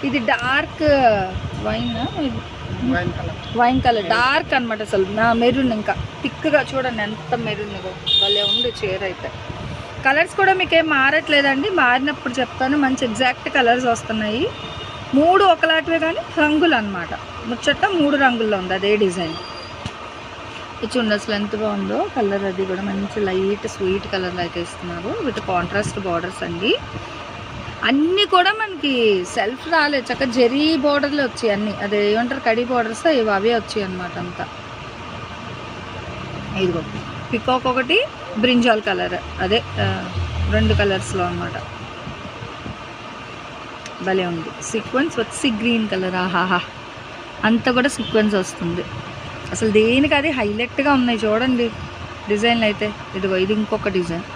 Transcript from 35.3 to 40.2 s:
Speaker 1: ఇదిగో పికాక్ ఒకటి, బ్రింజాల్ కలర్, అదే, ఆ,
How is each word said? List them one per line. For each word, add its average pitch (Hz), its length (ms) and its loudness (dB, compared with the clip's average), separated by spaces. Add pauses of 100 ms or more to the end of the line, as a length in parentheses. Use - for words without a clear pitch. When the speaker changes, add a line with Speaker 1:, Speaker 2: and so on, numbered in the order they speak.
Speaker 1:
ఇదిగో 170 200 0 (480)
పికాక్ 254 420 0
ఒకటి, 262 260 2 (440)
బ్రింజాల్ 240 460 6
కలర్, 180 300 -2 (260)
అదే, 214 160 4 (240)
ఆ, - 20 2 (720)